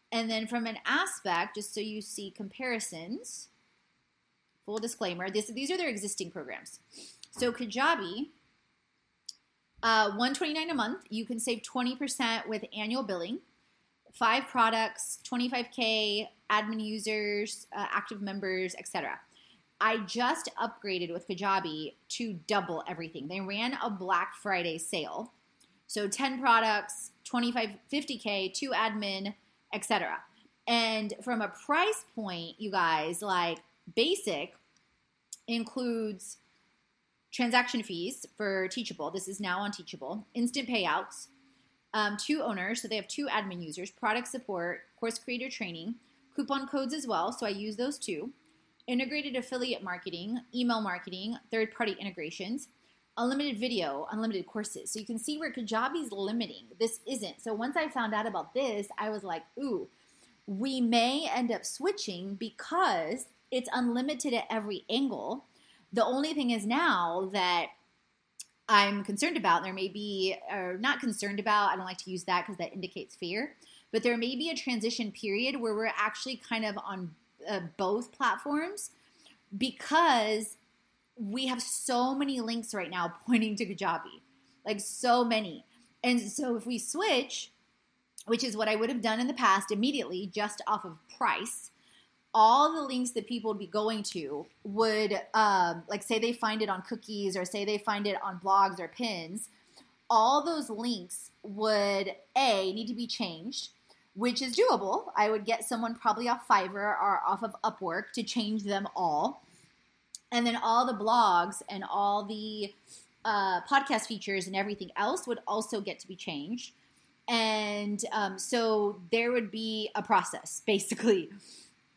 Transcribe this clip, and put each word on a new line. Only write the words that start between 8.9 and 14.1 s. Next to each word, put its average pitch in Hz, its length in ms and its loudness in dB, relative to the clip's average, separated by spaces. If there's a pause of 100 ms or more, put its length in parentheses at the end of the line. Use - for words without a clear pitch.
uh, 220 300 6
one 240 200 2
twenty-nine 320 380 -2
a 320 40 0
month, 247 360 0
you 220 160 -4
can 240 120 -4
save 233 240 -2
twenty 247 320 -2
percent 247 540 -2
with 214 160 -4 (120)
annual 220 260 -2
billing. 196 380 -4 (720)